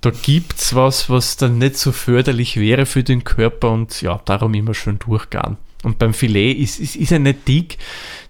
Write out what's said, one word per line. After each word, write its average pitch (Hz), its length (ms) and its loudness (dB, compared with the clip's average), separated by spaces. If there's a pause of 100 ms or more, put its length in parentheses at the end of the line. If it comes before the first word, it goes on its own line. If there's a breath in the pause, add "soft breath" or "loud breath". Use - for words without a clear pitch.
Da 120 100 2
gibt's - 640 -2
was, 131 360 2
was 127 260 0
dann 120 220 2
nicht 131 180 0
so 131 160 0
förderlich 123 680 0
wäre 120 280 2
für 131 180 0
den 123 200 0
Körper 117 460 2
und 113 320 -2
ja, 87 220 -4
darum 107 300 0
immer 107 200 -2
schön 101 240 -4
durchgaren. - 580 -4 (280)
Und 113 140 0
beim 113 160 2
Filet 113 380 2
ist, 127 260 -2
ist, - 160 -6
ist 156 180 0
er 165 60 4
nicht 139 300 2
dick, 160 280 0 (540 loud breath)